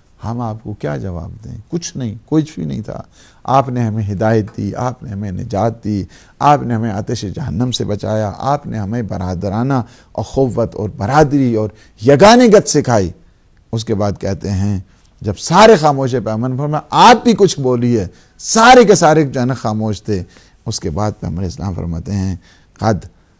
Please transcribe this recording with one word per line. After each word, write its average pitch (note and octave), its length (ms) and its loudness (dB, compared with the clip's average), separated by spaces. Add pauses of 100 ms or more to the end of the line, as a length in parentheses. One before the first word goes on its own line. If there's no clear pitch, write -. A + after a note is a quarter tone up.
(220)
हम A#2 200 -8
आपको A2 340 -10
क्या D3 220 -8
जवाब F2 380 -10
दें, A#2+ 240 -16 (100)
कुछ E3+ 260 -8
नहीं, A2+ 220 -8 (100)
कुछ D3+ 280 -2
भी D#3+ 100 -8
नहीं B2+ 160 -8
था। - 240 -14 (420)
आपने B2 340 0
हमें A2 220 -2
हिदायत G#2+ 460 0
दी, G2+ 240 -8
आपने - 360 -8
हमें G2+ 220 -8
निजात G#2+ 520 -4
दी, G2+ 220 -4 (340)
आपने B2+ 340 2
हमें A2+ 160 -2
आतिश G#2+ 360 -6
जहन्नम B2 440 -4
से A#2 140 -4
बचाया, G#2 440 -4
आपने A#2+ 500 -6
हमें G#2+ 280 -6
बरादराना G2+ 800 -4 (340)
अखुवत A#2 560 -2
और G2+ 180 -6
बरादरी C3+ 640 2
और G#2+ 180 -4 (260)
यगानिगत G3+ 680 6
सिखाई। A2+ 460 0 (600)
उसके A2+ 220 -4
बाद G2 240 -2
कहते F#2+ 320 -6
हैं G2 340 -4 (380)
जब G#2 140 -4
सारे G#3 420 6
खामोश C3+ 360 0
है, B2 60 -2
पैगम्बर A2 380 -4
फरमाया D3 280 -4 (140)
आप A3+ 240 8
भी A#3+ 100 6
कुछ F#3+ 260 2
बोलिए, A#2+ 480 0 (320)
सारे B3 440 6
के F#3+ 120 6
सारे D#3 300 4
जो B2+ 140 -4
है B2 60 0
ना C3 100 -2
खामोश G#2+ 460 -4
थे। F#2+ 220 -4 (420)
उसके A2 240 -6
बाद G#2 240 -2
पैगम्बर F2 300 -6
इस्लाम F2 300 -6
फरमाते E2+ 380 -8
हैं F#2+ 280 -4 (400)
कद G#2+ 280 -2 (320)